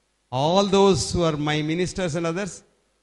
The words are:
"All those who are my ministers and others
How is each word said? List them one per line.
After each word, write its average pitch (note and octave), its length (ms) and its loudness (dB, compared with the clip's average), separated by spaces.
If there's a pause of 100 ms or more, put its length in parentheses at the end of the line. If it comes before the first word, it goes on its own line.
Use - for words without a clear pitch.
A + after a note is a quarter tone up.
(320)
"All E3 340 2
those G3 460 4
who F3+ 120 0
are D#3+ 140 0 (120)
my D3+ 120 -2
ministers E3 540 -4
and E3+ 100 -4
others F3 380 -6 (380)